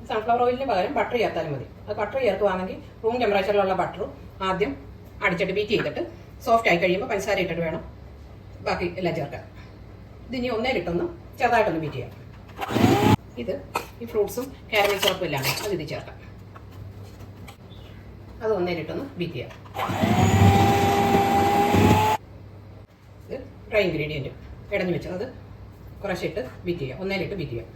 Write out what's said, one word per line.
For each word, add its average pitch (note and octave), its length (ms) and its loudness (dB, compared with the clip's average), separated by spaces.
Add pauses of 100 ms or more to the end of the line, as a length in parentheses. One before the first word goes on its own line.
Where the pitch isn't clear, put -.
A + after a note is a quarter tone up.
(100)
സൺഫ്ലവർ A#3 360 2
ഓയിലിന് B3+ 260 0
പകരം F3+ 280 2
ബട്ടർ A3+ 220 0
ചേർത്താലും D#3+ 340 -2
മതി. A#2+ 100 -10 (200)
അത് G#3 160 -6
ബട്ടർ C4+ 240 -2
ചേർക്കുവാണെങ്കിൽ F#3 520 0 (260)
റൂം A#3 180 2
ടെമ്പറേച്ചറിലുള്ള G3+ 600 4
ബട്ടർ F3 220 -4 (460)
ആദ്യം G3+ 220 0 (520)
അടിച്ചിട്ട് F#3 340 2
ബീറ്റ് G#3+ 160 0
ചെയ്തിട്ട് F3 280 0 (440)
സോഫ്റ്റ് A3+ 240 6
ആയി E3+ 100 4
കഴിയുമ്പോൾ F#3 300 2
പഞ്ചസാര G3 320 0
ഇട്ടിട്ട് E3+ 240 -2
വേണം A#3 160 -4 (840)
ബാക്കി F3+ 200 0 (140)
എല്ലാം E3+ 180 0
ചേർക്കാൻ. D3 240 -6 (880)
ഇതിനി B3 280 -4
ഒന്നേലിട്ടൊന്ന് A3+ 480 0 (340)
ചെറുതായിട്ടൊന്ന് A3 460 4
ബീറ്റ് C#3 120 -6
ചെയ്യാം. - 160 -8 (1300)
ഇത് A#3 100 -4 (500)
ഈ A#3 80 -10
ഫ്രൂട്ട്സും A3 360 0 (260)
കാരമൽ G3+ 320 4
സിറപ്പും F3+ 240 2
എല്ലാം C#3 180 -2
കൂടെ C3+ 200 -2
അത് G3 100 0
ഇതിൽ D3+ 160 -6
ചേർക്കാം. - 240 -10 (2250)
അത് A3 160 2
ഒന്നേലിട്ടൊന്ന് E3 460 -2 (160)
ബീറ്റ് D#3 160 -4
ചെയ്യാം. - 160 -8 (3750)
ഇത് - 100 -8 (320)
ഡ്രൈ G#3 180 4
ഇൻഗ്രീഡിയന്റ് D3 440 -2 (420)
ഇടഞ്ഞു F#3 220 0
വെച്ചത് F3+ 220 -6
അത് A3+ 80 -4 (760)
കുറച്ചിട്ട് G3 400 -4 (240)
ബീറ്റ് E3+ 160 -2
ചെയ്യാം, C3+ 220 -8
ഒന്നേലിട്ട് F#3+ 360 -2
ബീറ്റ് C3+ 140 -6
ചെയ്യാം. A2+ 220 -8